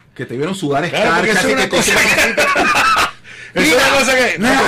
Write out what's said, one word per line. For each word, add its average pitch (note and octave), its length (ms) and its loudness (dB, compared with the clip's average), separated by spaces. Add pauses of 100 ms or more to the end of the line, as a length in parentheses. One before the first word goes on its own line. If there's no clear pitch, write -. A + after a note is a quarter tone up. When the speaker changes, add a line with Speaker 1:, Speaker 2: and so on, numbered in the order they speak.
(140)
Speaker 1:
Que B2+ 120 -10
te A#2+ 100 -12
vieron D#3 180 -4
sudar D3+ 360 -4
Speaker 2:
Claro, E3 260 0
porque F#3 160 0
Speaker 1:
escarcha, F#3+ 160 0
Speaker 2:
eso - 0 -
es - 80 0
Speaker 1:
que - 60 0
Speaker 2:
una - 20 0
Speaker 1:
te - 60 -4
Speaker 2:
cosa - 340 0
Speaker 1:
hicieron - 320 0
Speaker 2:
que D5 60 0
<laughs> - 1200 -2
es - 60 2
Speaker 1:
Mira, B3 100 4
Speaker 2:
una C4+ 220 2
cosa C4 160 2
que A3+ 240 0
Speaker 1:
mira B3 160 2
Speaker 2:
no, C4+ 120 2